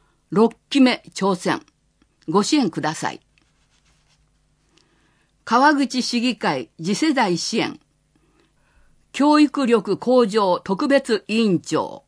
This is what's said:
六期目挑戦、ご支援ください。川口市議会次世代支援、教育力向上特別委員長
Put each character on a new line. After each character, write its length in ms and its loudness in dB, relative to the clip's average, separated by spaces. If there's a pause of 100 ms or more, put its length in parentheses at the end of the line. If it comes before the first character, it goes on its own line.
(300)
六 260 2 (140)
期 100 0
目 220 2 (100)
挑 240 -2
戦、 240 -4 (680)
ご 140 2
支 140 0
援 140 0
く 100 -8
だ 140 -4
さ 180 -8
い。 80 -18 (2250)
川 300 4
口 280 -2
市 200 -4
議 160 -2
会 400 -4
次 160 -4
世 180 0
代 240 0
支 220 -6
援、 200 -6 (1300)
教 260 2
育 280 2
力 320 0
向 280 2
上 340 0
特 280 -4
別 400 0
委 160 0
員 160 2
長 480 -6